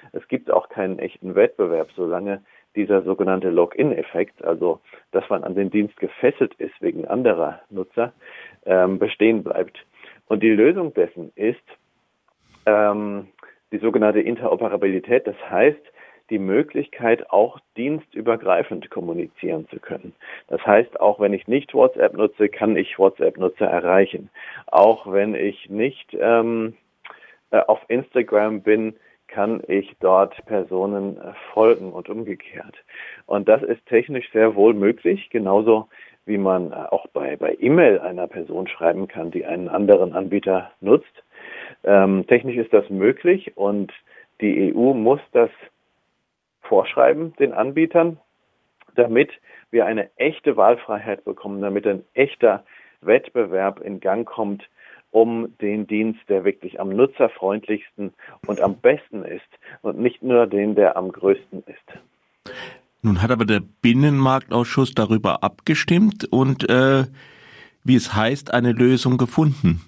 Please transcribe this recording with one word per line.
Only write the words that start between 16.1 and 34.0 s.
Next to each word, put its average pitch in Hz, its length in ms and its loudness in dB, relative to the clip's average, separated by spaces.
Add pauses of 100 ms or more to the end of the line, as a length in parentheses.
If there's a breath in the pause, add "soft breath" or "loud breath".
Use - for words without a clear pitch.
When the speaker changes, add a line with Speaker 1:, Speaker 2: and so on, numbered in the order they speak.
Speaker 1:
die 110 100 -4
Möglichkeit, 117 920 -2
auch 107 280 2 (180)
dienstübergreifend 113 1120 -4
kommunizieren - 800 -8
zu - 120 -18
können. 190 320 -14 (340 loud breath)
Das - 180 -6
heißt, 110 360 2
auch 101 180 2
wenn 101 140 0
ich 95 160 -6
nicht 139 260 -2
WhatsApp 127 400 2
nutze, 104 340 0
kann 107 280 -2
ich - 220 -4
WhatsApp-Nutzer 95 680 0
erreichen. 90 640 0 (360 loud breath)
Auch 104 440 4
wenn 101 240 -2
ich 95 360 -6
nicht, 113 500 -6
ähm, 113 540 0 (760 loud breath)
äh, 113 80 2
auf - 300 2
Instagram 110 720 -2
bin, 110 320 0 (340 soft breath)
kann 107 400 -4
ich 98 320 -4
dort 95 460 2
Personen, 98 720 -4
äh, 95 160 -18 (220)
folgen 110 380 2
und - 160 -14
umgekehrt. - 640 -14 (520 loud breath)
Und 101 220 -2
das 110 140 6
ist 117 240 -4
technisch 123 460 -2